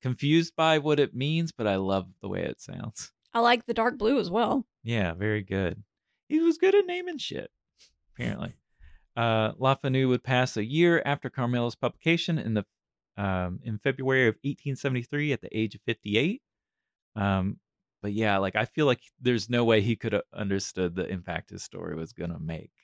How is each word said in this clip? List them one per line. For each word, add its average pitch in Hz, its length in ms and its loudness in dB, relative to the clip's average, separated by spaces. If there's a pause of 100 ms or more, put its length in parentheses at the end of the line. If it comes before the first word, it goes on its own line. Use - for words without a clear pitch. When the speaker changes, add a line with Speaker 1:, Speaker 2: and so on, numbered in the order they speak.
Speaker 1:
Confused 147 540 0
by 160 220 4
what 147 220 2
it 139 160 2
means, 156 360 -2
but 113 140 -4
I 101 120 2
love 95 320 0 (120)
the 101 80 -8
way 95 140 -2
it - 180 -6
sounds. - 500 -12 (220)
Speaker 2:
I 233 60 -2
like 240 260 4
The 240 80 -4
Dark 233 240 0
Blue 240 220 2
as 165 100 -2
well. 240 360 0 (180)
Speaker 1:
Yeah, 107 300 0
very 104 280 -2
good. 95 420 -2 (460)
He 311 100 2
was 330 200 2
good 381 160 4
at 403 100 6
naming 359 320 -6
shit, - 320 -8 (640)
apparently. 120 400 -6 (640)
Uh, 113 400 2
La 131 180 2
Fanu 131 340 0
would 123 140 2
pass 127 340 2
a 107 60 0
year 165 400 4
after 143 240 -2
Carmilla's 120 480 -2
publication 165 600 -2
in 113 160 -2
the, 104 120 0 (520)
um, 92 460 -2
in 107 160 -6
February 131 480 2
of 110 160 2
eighteen 143 320 -6
seventy-three 143 580 -2
at 117 80 -4
the - 160 -12
age 110 160 -2
of 104 80 -20
fifty-eight. 120 600 -2 (720)
Um, 98 420 0 (460)
but 104 100 -6
yeah, 104 240 2
like, 98 180 0
I 107 100 2
feel 151 200 0
like 127 160 2 (180)
there's 120 300 0
no 120 160 2
way 113 160 6
he 110 140 2
could 107 180 -4
have 101 80 2 (100)
understood 95 640 -2
the 92 140 -2
impact 87 400 -6
his 92 140 -14
story 87 320 -10
was 80 180 -8
gonna 85 260 -8
make. 80 320 -10 (120)